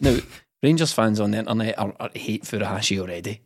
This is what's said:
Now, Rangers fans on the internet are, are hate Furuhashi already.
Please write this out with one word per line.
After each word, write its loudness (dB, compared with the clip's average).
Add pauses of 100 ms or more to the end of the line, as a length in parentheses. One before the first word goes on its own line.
Now, 6 (460)
Rangers 4
fans 4
on 2
the 0
internet -2
are, -2
are -8
hate -6
Furuhashi -2
already. -8